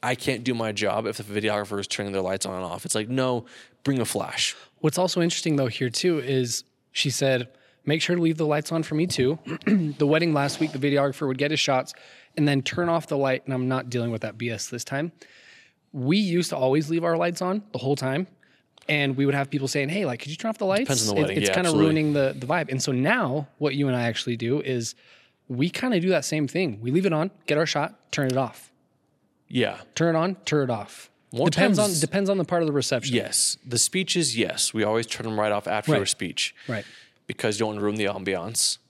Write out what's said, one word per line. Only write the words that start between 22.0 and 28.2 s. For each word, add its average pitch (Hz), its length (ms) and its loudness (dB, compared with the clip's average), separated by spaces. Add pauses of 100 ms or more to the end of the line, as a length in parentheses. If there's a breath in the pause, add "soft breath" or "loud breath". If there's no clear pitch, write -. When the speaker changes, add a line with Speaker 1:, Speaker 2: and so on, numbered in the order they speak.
Speaker 2:
the, 135 260 2
the 131 80 -8
vibe. 156 240 0
And 131 120 -2
so 143 100 -2
now 147 640 0
what 143 180 0
you 143 140 2
and 127 80 2
I 120 60 0
actually 117 340 -2
do 117 240 0
is 123 340 -4 (560 soft breath)
we 135 200 0
kinda 247 280 0
do 175 120 2
that 160 160 2
same 151 200 0
thing. 147 360 -2
We 120 80 -2
leave 185 160 2
it 175 80 2
on, 165 160 0 (160)
get 147 100 2
our 160 80 4
shot, - 480 -4
turn 143 140 0